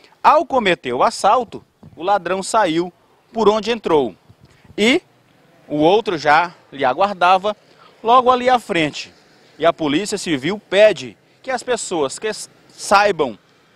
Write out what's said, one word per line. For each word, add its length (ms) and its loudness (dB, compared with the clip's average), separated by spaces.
Ao 240 4
cometer 480 -2
o 100 0
assalto, 600 0
o 80 -16
ladrão 380 -2
saiu 500 -2
por 180 2
onde 220 2
entrou 440 0
e 240 2
o 100 -4
outro 400 2
já 360 2
lhe 120 -8
aguardava 720 0
logo 280 4
ali 180 0
à 100 2
frente. 540 -6
E 80 -2
a 80 4
Polícia 440 -4
Civil 420 -4
pede 480 2
que 100 -10
as 100 -6
pessoas 560 -4
que 100 -8
s-, 220 -10
saibam 680 0